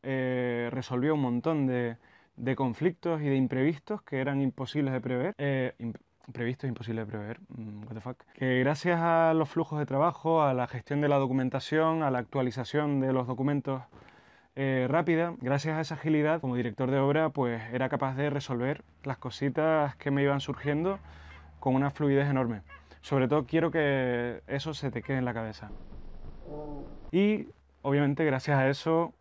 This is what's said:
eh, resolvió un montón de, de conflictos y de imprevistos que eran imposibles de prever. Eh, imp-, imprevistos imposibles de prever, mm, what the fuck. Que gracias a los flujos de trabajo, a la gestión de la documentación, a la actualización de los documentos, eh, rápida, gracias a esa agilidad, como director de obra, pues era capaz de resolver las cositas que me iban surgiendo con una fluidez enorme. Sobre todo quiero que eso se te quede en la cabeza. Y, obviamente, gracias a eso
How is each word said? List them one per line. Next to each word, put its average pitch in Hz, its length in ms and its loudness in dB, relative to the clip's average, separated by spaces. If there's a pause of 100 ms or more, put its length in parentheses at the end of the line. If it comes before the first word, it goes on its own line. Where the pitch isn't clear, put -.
eh, 127 680 0
resolvió 127 420 0
un 147 60 2
montón 131 480 2
de, 120 280 0 (380)
de 120 220 -2
conflictos 156 680 0
y 147 40 -2
de 139 100 2
imprevistos 135 680 0
que 135 180 -6
eran 139 200 -2
imposibles 135 520 -2
de 127 80 -2
prever. 131 380 -4
Eh, 131 400 -2
imp-, 117 180 -8 (300)
imprevistos 123 420 -6
imposibles 113 380 -6
de 104 40 -12
prever, 107 380 -8
mm, 107 380 -12
what 120 80 -12
the 110 80 -10
fuck. 127 200 -12 (120)
Que 127 260 0
gracias 156 400 2
a 165 320 4
los 156 160 2
flujos 160 300 -2
de 147 80 -2
trabajo, 156 560 2
a 139 100 4
la 123 140 0
gestión 143 340 -4
de 147 80 2
la 143 80 4
documentación, 135 840 2
a 143 80 2
la 127 80 0
actualización 135 840 -2
de 131 140 2
los 127 120 0
documentos, 131 560 -2 (720)
eh, 135 360 0
rápida, 165 500 2
gracias 143 380 0
a - 20 -2
esa 160 140 -4
agilidad, 151 480 2
como 123 140 -2
director 123 340 -2
de 139 80 2
obra, 143 320 4
pues 120 320 -2 (100)
era 127 160 0
capaz 135 260 -2
de 139 140 0
resolver 139 560 -2 (200)
las 135 120 -4
cositas 143 800 0
que - 140 -4
me 139 120 2
iban 139 180 4
surgiendo 151 580 -2 (600)
con 131 140 2
una 139 160 2
fluidez 139 380 2
enorme. 120 320 0 (400)
Sobre 131 260 2
todo 143 200 2
quiero 160 240 2
que 127 800 0
eso 139 260 -4
se 139 160 -4
te 113 120 -6
quede 135 140 -2
en 127 80 0
la 123 80 0
cabeza. 110 380 -8 (1400)
Y, 208 380 2 (320)
obviamente, 139 460 2
gracias 139 320 2
a 135 100 4
eso 160 520 0